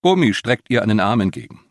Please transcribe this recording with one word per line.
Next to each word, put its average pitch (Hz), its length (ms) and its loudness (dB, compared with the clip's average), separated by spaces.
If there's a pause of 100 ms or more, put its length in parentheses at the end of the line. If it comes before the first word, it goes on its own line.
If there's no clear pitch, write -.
Bummi 175 320 2
streckt - 380 -4
ihr 120 120 0
einen 107 180 0
Arm 107 200 0
entgegen. - 400 -6 (100)